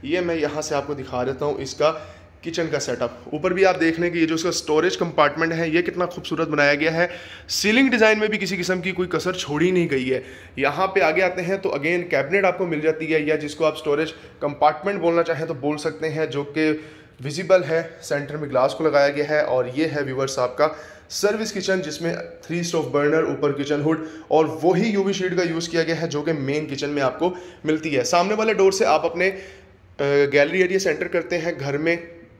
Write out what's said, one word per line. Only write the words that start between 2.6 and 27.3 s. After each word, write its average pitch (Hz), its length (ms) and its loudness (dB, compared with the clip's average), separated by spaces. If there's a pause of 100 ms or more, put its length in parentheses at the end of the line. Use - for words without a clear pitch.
का 143 120 -2
setup। 123 440 -4 (100)
ऊपर 175 200 0
भी 190 100 4
आप 185 140 6
देख 165 220 2
लें 175 120 0
कि 170 80 -2
ये 160 60 4
जो 160 100 0
इसका 165 180 -2
storage 160 420 0
compartment 156 580 2
है 165 180 -2
ये 165 100 2
कितना 180 260 -2
खूबसूरत 160 400 -4
बनाया 147 280 4
गया 156 160 0
है। 170 180 2 (420)
Ceiling 240 400 4
design 220 280 6
में 208 100 0
भी 214 80 -2
किसी 190 200 -4
किस्म 180 240 -2
की 185 100 -4
कोई 180 160 -2
कसर 170 280 -2
छोड़ी 151 360 0
नहीं 175 160 2
गई 135 180 0
है। 127 180 0 (360)
यहाँ 143 280 0
पे 190 140 2
आगे 165 200 2
आते 180 200 0
हैं 185 200 -2
तो 190 100 -2
again 165 400 -2
cabinet 156 340 2
आपको 185 220 0
मिल 151 140 -2
जाती 156 240 0
है, 156 220 0
या 156 100 2
जिसको 147 280 -4
आप 151 120 0
storage 151 340 0 (300)
compartment 151 600 0
बोलना 170 220 2
चाहें 160 240 -2
तो 165 80 -6
बोल 147 240 -4
सकते 160 300 -4
हैं, 156 200 -2
जो 143 180 -4
कि 156 240 0 (500)
visible 170 420 2
है। 160 180 0 (200)
Center 143 360 -4
में 147 120 -6
glass 127 240 2
को 160 100 -4
लगाया 143 260 6
गया 143 180 0
है। 151 180 2
और 127 240 0
ये 143 180 0
है 143 160 -2
viewers 135 360 -4
आपका 127 280 2 (440)
service 220 400 -2
kitchen, 190 300 -2
जिसमें 160 320 -4 (280)
three 170 220 -4
stove 156 280 -2
burner, 147 360 2
ऊपर 143 260 0
kitchen 143 280 -2
hood 156 240 0 (260)
और 156 140 6 (180)
वही 185 260 4
यूवी 196 240 0
sheet 185 240 -2
का 185 80 2
यूज़ 165 240 -4
किया 165 140 0
गया 160 120 0
है, 160 140 -4
जो 147 120 -4
कि 160 120 0
मेन 147 340 -2
kitchen 143 220 -4
में 147 120 0
आपको 139 340 0 (300)